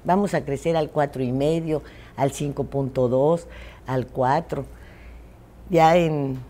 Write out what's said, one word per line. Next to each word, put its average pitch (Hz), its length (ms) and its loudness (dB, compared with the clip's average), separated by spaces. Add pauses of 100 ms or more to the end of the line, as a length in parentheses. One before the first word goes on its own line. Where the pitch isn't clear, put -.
vamos 185 300 2
a 139 100 -2
crecer 139 320 -2
al 151 140 0
cuatro 143 340 -2
y 123 80 -2
medio, 156 500 0 (340)
al 135 140 2
cinco 143 340 -4
punto 131 440 0
dos, 147 400 2 (380)
al 131 200 -2
cuatro"? 139 600 -2 (1000)
Ya 160 280 6
en, 147 420 0 (100)